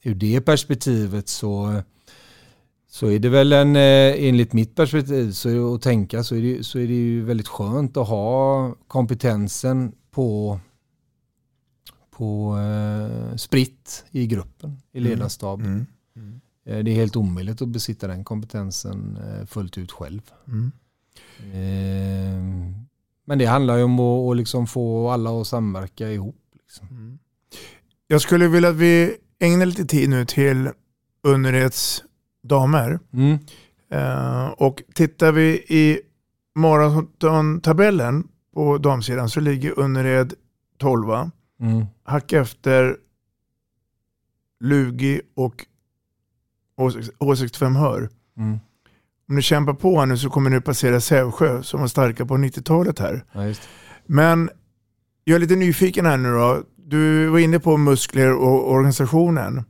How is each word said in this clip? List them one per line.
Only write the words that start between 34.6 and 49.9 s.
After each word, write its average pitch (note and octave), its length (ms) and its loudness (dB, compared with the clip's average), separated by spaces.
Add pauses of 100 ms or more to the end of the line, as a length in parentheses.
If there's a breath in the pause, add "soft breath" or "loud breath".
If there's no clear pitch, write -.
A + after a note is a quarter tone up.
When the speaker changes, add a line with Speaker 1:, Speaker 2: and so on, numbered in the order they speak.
Speaker 2:
tittar D#3+ 380 2
vi D#3+ 220 4
i D#3 460 2 (540)
maratontabellen D#3 1700 2 (260)
på D3 240 0
damsidan B2+ 520 -2
så D3+ 100 -2
ligger C#3+ 400 -2
Önnered C3 540 0 (440)
tolva. A#2+ 520 0 (300)
Speaker 1:
Mm. A2+ 240 0 (180)
Speaker 2:
Hack C#3+ 300 -4
efter C3 640 0 (1600)
Lugi C3+ 600 0 (160)
och B2+ 300 -6 (1500)
H C#3 160 2
sextiofem B2+ 400 0
Hör. C3 340 0 (280)
Speaker 1:
Mm. G#2+ 200 -4 (720)
Speaker 2:
Om C#3 80 -4
ni C#3 60 0
kämpar D3 320 2
på F3 260 2